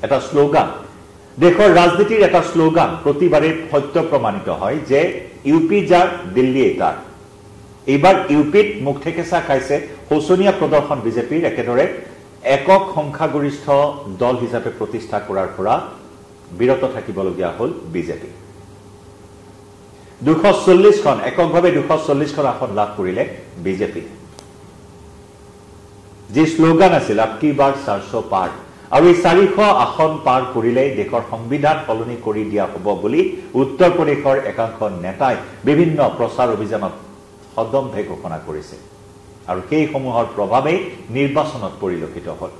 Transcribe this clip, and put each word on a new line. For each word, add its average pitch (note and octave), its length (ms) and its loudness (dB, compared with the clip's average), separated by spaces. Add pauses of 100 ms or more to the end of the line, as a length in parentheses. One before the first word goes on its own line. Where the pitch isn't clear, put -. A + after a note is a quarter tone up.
এটা C3+ 180 0
শ্লোগান, D3 480 2 (720)
দেশৰ F3+ 340 6
ৰাজনীতিৰ F3 480 4
এটা F3 180 4 (120)
শ্লোগান D#3+ 380 2 (140)
প্ৰতিবাৰে D3 440 2 (220)
সত্য C#3+ 320 -2
প্ৰমাণিত A2 460 -2
হয় G2 300 -2 (100)
যে C3+ 120 4 (440)
"ইউ D3 140 4 (100)
পি G3+ 180 2
যাৰ, F3 200 6 (280)
দিল্লী B2+ 300 2 (140)
তাৰ।" E2 180 0 (920)
এইবাৰ C#3+ 280 6 (140)
ইউ D3 140 4 (100)
পিত G3+ 160 6 (120)
মুখ C#3 240 -2
ঠেকেচা E3 360 -2
খাইছে C#3+ 360 0 (320)
শোচনীয় F#3 500 2
প্ৰদৰ্শন D3 460 0
বিজেপিৰ। A#2+ 400 -2
একেদৰে A#2+ 400 0 (580)
একক C#3 400 4 (120)
সংখ্যাগৰিষ্ঠ C#3+ 720 -4 (520)
দল A#2+ 220 0
হিচাপে A2+ 380 -4
প্ৰতিষ্ঠা G#2+ 400 -6 (100)
কৰাৰ F#2+ 280 -2
পৰা G2+ 180 0 (840)
বিৰত B2+ 240 2 (120)
থাকিবলগীয়া F#2 640 -4
হ'ল A#2 120 -2 (220)
বিজেপি। E2 380 -8 (1900)
দুশ D#3 180 2 (240)
চল্লিছখন, F#3 580 6
এককভাৱে E3+ 460 2
দুশ D#3+ 200 -2 (160)
চল্লিছখন D3 400 -2
আসন B2 280 -4
লাভ G#2 220 0
কৰিলে F#2+ 260 -2 (360)
বিজেপি। F#2 440 -4 (2250)
যি B2 160 2
শ্লোগান E3 460 4
আছিল, A#2 280 0
"আব A2+ 200 0
কি D3+ 120 0
বাৰ C#3 200 2 (140)
চাৰিশ G2+ 260 -6 (180)
পাৰ", F#2+ 180 -2 (420)
আৰু D3 160 4
এই F3 160 8
চাৰিশ F#3 360 4
আসন F3+ 540 2 (120)
পাৰ C3 180 2 (120)
কৰিলেই A#2+ 360 0
দেশৰ G#2 400 -4
সংবিধান C#3+ 460 -2 (100)
সলনি A#2 380 -6
কৰি G#2+ 200 -4
দিয়া G2 200 -2
হ'ব F2+ 220 -8 (160)
বুলি B2 180 0 (340)
উত্তৰ C3+ 360 2
প্ৰদেশৰ C#3+ 460 0 (100)
একাংশ A2+ 320 -6 (240)
নেতাই A2 320 -2 (300)
বিভিন্ন D3+ 340 2 (180)
প্ৰচাৰ A#2+ 360 0
অভিযানত G2+ 420 -4 (600)
সদম্ভে A2+ 520 -4
ঘোষণা D#2+ 380 -10
কৰিছে D2+ 300 -12 (680)
আৰু - 140 -4 (100)
সেইসমূহৰ C3+ 540 0 (120)
প্ৰভাৱেই C3 420 0 (320)
নিৰ্বাচনত C#3 720 -2
পৰিলক্ষিত E2+ 480 -6 (120)
হ'ল। E2 200 -12